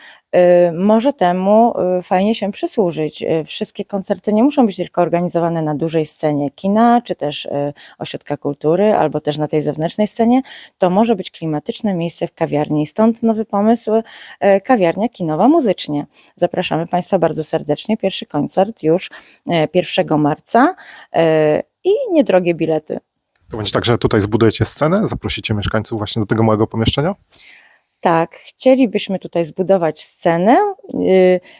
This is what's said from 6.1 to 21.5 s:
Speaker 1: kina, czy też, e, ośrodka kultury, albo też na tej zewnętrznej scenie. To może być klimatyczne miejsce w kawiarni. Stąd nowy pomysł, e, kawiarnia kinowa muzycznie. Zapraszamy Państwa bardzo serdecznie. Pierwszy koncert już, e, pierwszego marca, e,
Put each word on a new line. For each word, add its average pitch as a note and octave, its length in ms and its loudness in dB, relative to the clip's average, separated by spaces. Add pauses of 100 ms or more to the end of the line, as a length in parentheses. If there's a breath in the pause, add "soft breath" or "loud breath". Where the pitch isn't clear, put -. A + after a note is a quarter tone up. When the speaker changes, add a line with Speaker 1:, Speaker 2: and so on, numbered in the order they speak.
Speaker 1:
kina, A#3 500 2
czy F#3 140 -8
też, D3 300 -6
e, C#3+ 280 -4 (260 loud breath)
ośrodka - 380 -8
kultury, E3+ 560 0
albo D3+ 260 0
też D3 180 -4
na D3+ 100 -4
tej D#3 140 -2
zewnętrznej D#3 460 -4
scenie. A#3+ 340 2 (360 loud breath)
To F3+ 120 2
może A3 260 2
być F3+ 160 -10
klimatyczne E3 640 -6
miejsce E3+ 340 -4
w - 60 -10
kawiarni. D3+ 540 -2
Stąd A3+ 360 0
nowy A3 220 0
pomysł, G#3+ 460 0 (480 loud breath)
e, G3 220 4
kawiarnia F#3+ 480 0
kinowa E3 380 0
muzycznie. G3 580 0 (300 soft breath)
Zapraszamy E3+ 520 -2
Państwa F3+ 320 -2
bardzo D#3 240 -2
serdecznie. D3 540 -4
Pierwszy - 280 -4
koncert F3 580 -2
już, E3 260 0 (400 loud breath)
e, D#3+ 180 2
pierwszego E3+ 500 0
marca, A#3 580 2 (380 loud breath)
e, D#3 500 2 (200)